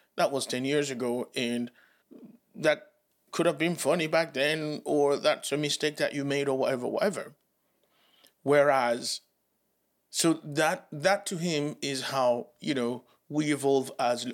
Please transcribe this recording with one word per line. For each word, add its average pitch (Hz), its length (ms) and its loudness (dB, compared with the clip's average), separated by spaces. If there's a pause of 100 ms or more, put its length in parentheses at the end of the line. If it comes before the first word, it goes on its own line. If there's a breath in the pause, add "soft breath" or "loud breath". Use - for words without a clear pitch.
(160 soft breath)
that 165 160 0
was 131 120 -2
ten 127 200 -4
years 143 260 0
ago 120 460 -4
and 120 340 -2 (840 soft breath)
that 151 360 0 (420)
could - 160 0
have 160 120 2
been 165 160 0
funny 156 320 0
back 160 260 0
then, 151 520 -2
or 143 320 2
that's - 340 0
a 143 60 0
mistake 147 400 -2
that - 180 -2
you 143 100 -4
made, 139 240 0
or 131 80 2
whatever, 127 300 -2
whatever. 110 480 -2 (1080 soft breath)
Whereas, 135 800 4 (880)
so 165 340 0
that, 156 480 -2
that 190 340 0
to 190 120 -6
him 151 440 -2
is 139 200 -4
how, 139 460 2 (120)
you 147 140 -2
know, 120 280 -2 (260 soft breath)
we 147 240 -2
evolve 135 460 2
as, 120 360 0